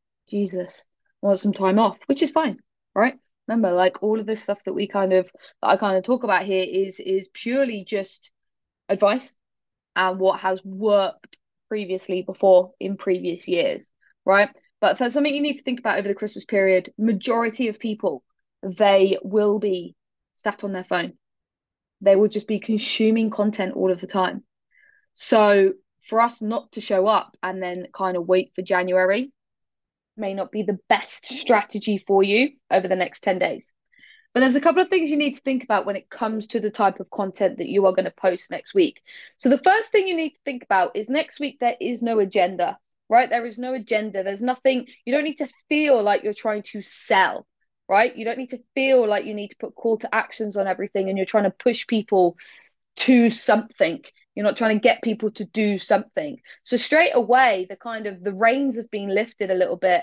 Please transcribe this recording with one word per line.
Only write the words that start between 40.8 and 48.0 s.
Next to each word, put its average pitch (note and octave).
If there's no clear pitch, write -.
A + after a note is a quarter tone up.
is G#3+
next C#4+
week C#4+
there A#3+
is A#3
no A#3
agenda, F#3
right? A#3+
There A#3
is A3
no B3+
agenda. G#3+
There's G3
nothing, B3+
you A#3+
don't D4
need D4+
to C#4
feel D4
like G3+
you're G#3+
trying G#3+
to G#3
sell, -
right? G#3